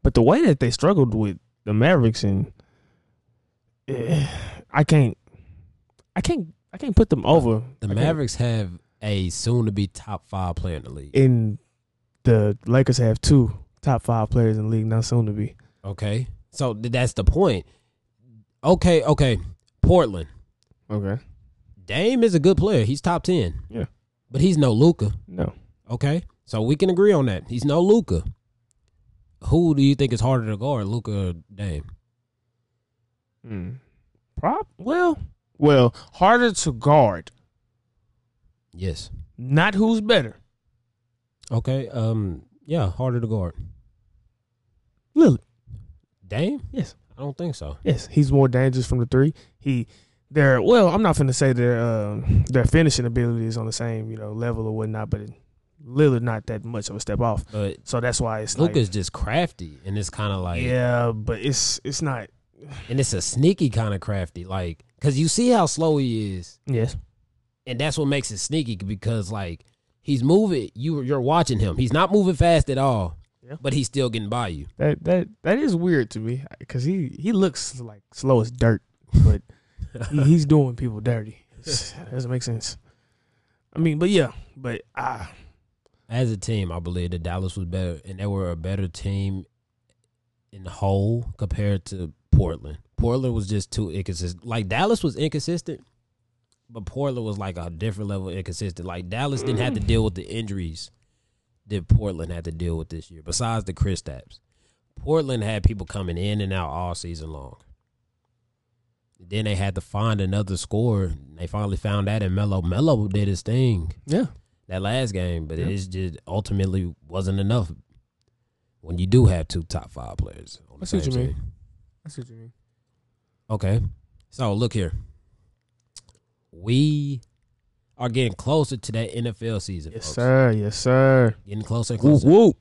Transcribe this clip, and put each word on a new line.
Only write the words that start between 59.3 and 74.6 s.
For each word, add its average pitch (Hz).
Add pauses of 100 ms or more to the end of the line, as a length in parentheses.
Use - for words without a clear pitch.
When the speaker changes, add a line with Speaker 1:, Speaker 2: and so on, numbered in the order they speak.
Speaker 2:
and 98
it's 98
kinda 101
like 90
Speaker 1:
yeah, 123
but 110
it's, 127
it's 135
not. 127 (600)
Speaker 2:
And 127
it's 131
a 92
sneaky 151
kinda 104
crafty, 92
like, 92 (180)
'cause 139
you 160
see 240
how 208
slow 156
he 113
is. -
Speaker 1:
Yes. 127 (720)
Speaker 2:
And 123
that's 143
what 151
makes 139
it 98
sneaky, 135
because, 101
like, 95 (360)
he's 135
moving, 170
you, 143
you're 131
watching 143
him. 95
He's 123
not 170
moving 190
fast 165
at 131
all, 110 (240)
Speaker 1:
Yeah. 127
Speaker 2:
but 127
he's 139
still 131
getting 107
by 117
you. 73 (120)